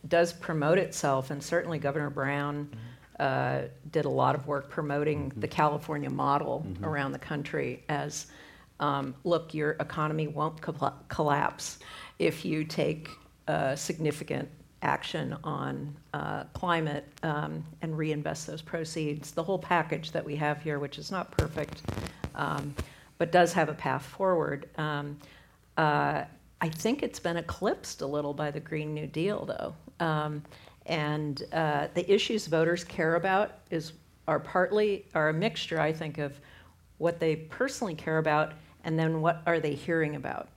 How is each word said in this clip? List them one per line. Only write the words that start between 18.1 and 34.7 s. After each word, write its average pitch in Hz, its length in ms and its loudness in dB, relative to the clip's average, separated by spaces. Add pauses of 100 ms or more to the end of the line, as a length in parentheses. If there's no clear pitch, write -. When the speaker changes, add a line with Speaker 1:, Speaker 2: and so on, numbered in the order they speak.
Speaker 1:
those 160 160 -10
proceeds. 156 680 -4
The 165 100 -2
whole 180 160 0
package 160 540 0
that 160 120 -2
we 147 120 -4
have 147 260 0
here, 151 160 -2
which 143 200 -6
is 151 120 -10
not 185 220 -4
perfect, 156 500 -2 (540)
um, 143 360 -2 (460)
but 165 140 0
does 170 200 8
have 156 160 4
a 151 60 -4
path 135 300 0
forward, 156 640 0 (100)
um, 147 380 -2 (600)
uh, 147 480 4 (360)
I 165 80 2
think 220 340 0
it's - 160 -4
been 170 180 0
eclipsed 185 680 -2
a 139 40 -2
little 147 280 -2
by 151 180 -2
the 151 80 -4
Green 151 340 -4
New 151 140 -4
Deal, 185 380 -2
though. - 280 -4 (300)
Um, 151 380 0 (440)
and, 151 560 0 (100)
uh, 151 420 2
the 175 180 0
issues 214 340 4
voters 165 380 4
care 165 320 2
about 190 360 4 (180)
is, 160 220 -4 (340)
are 156 140 4
partly, 196 760 4